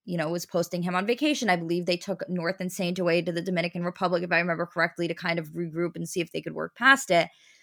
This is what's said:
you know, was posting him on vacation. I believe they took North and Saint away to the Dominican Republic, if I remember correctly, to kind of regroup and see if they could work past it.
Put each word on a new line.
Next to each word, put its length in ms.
you 120
know, 120
was 180
posting 340
him 140
on 100
vacation. 420
I 80
believe 300
they 100
took 320
North 320
and 120
Saint 260
away 240
to 100
the 120
Dominican 400
Republic, 400
if 80
I 80
remember 260
correctly, 420
to 60
kind 240
of 120
regroup 460
and 140
see 120
if 100
they 100
could 140
work 200
past 360
it. 180